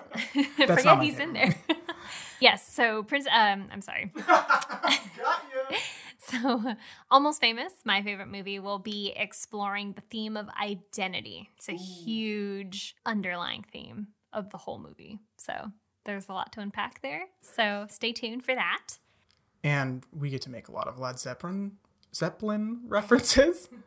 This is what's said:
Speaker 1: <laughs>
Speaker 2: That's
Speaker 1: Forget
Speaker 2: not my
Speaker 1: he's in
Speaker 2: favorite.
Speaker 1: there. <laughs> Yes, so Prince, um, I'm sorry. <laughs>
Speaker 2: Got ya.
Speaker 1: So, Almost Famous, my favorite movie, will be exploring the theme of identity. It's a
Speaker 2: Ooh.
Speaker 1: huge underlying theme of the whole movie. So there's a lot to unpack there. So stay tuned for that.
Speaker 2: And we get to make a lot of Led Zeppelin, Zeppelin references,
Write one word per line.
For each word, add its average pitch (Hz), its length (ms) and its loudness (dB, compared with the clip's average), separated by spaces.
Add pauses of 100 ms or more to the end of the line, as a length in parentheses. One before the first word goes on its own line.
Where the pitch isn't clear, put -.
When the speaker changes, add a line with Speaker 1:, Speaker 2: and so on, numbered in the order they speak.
Speaker 1:
<laughs> - 340 -8
Speaker 2:
That's 277 220 2
Speaker 1:
Forget 269 280 6
Speaker 2:
not 311 140 10
my 311 60 4
Speaker 1:
he's 302 140 2
in 311 140 -2
Speaker 2:
favorite. - 240 4 (100)
Speaker 1:
there. 330 140 2
<laughs> - 40 -20 (560)
Yes, 208 300 6
so 220 300 4
Prince, 277 300 -2
um, 202 400 4
I'm 202 100 -10
sorry. - 380 -8
<laughs> - 80 -4
Speaker 2:
Got - 1160 2 (280)
ya. - 60 0 (420)
Speaker 1:
So, 240 560 2 (340)
Almost 285 300 6
Famous, 240 320 0 (140)
my 202 160 2
favorite 202 260 -6
movie, 196 320 -8
will 202 200 -6
be 202 360 -6
exploring 202 760 -4
the - 80 -16
theme 220 360 -8
of 208 100 -8 (140)
identity. 190 960 -6
It's - 120 -12
a 202 40 -6
Speaker 2:
Ooh. 175 40 -6
Speaker 1:
huge 196 1160 -6 (100)
underlying 185 680 -4
theme 196 360 -14 (260)
of 196 160 -8
the 190 80 -14
whole - 220 -12
movie. - 400 -18 (180)
So - 340 -8 (340)
there's 196 220 -8
a 196 60 -12
lot - 200 -8
to - 80 -14
unpack 208 400 -8
there. 302 240 -8 (160)
So 208 480 -2
stay 233 220 -4
tuned 233 320 -8
for 254 120 0
that. 202 420 -4 (680)
Speaker 2:
And 135 480 0
we 143 180 -6
get 131 140 -4
to 131 60 -10
make 117 180 -14
a 110 40 -18
lot 107 160 -6
of 127 120 -8
Led 127 200 -6
Zeppelin, 190 540 -6 (400)
Zeppelin 214 720 -4
references, 247 840 6 (180)